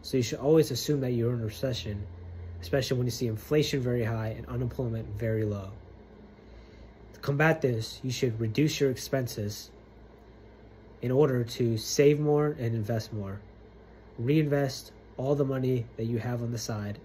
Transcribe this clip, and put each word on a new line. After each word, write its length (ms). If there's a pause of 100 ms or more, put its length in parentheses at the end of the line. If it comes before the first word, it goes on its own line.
So 140
you 60
should 140
always 320
assume 320
that 120
you're 200
in 80
a 40
recession, 600 (560)
especially 360
when 100
you 40
see 140
inflation 560
very 220
high 340
and 80
unemployment 600 (100)
very 260
low. 280 (1400)
To 80
combat 400
this, 420
you 80
should 280
reduce 400
your 120
expenses 800 (1300)
in 80
order 340
to 320
save 440
more 400
and 160
invest 380
more. 280 (760)
Reinvest 720 (260)
all 180
the 100
money 400 (120)
that 80
you 120
have 240
on 100
the 60
side, 480